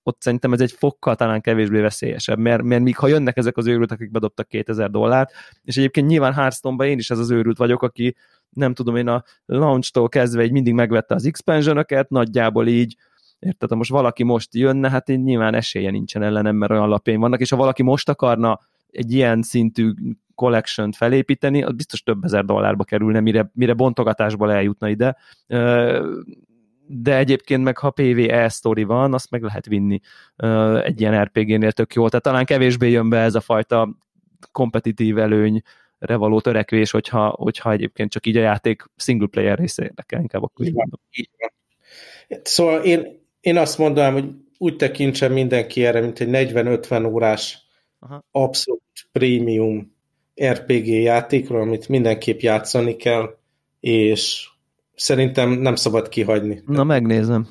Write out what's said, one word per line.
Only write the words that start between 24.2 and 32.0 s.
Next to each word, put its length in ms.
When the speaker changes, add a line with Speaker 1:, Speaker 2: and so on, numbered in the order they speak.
Speaker 1:
eljutna 380
ide. 280
Ö, 680
de 300
egyébként 460
meg, 140
ha 120
P 120
V 180
E 300
sztori 340
van, 300
azt 160
meg 140
lehet 220
vinni, 340
ö, 480
egy 180
ilyen 220
R 60
P 100
G-nél 320
tök 220
jól. 160